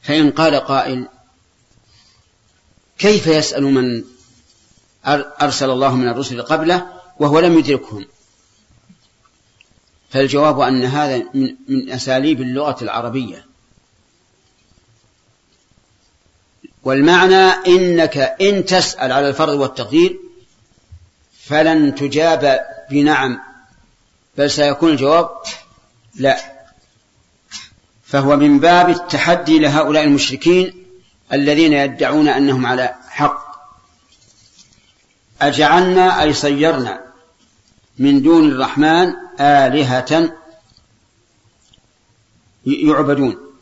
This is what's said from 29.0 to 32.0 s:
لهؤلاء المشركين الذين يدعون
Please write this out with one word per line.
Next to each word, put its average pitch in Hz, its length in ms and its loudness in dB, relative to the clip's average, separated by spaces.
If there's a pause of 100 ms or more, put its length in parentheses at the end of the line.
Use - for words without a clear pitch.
لهؤلاء 151 440 0
المشركين 151 840 0 (480)
الذين 147 400 2
يدعون 139 540 0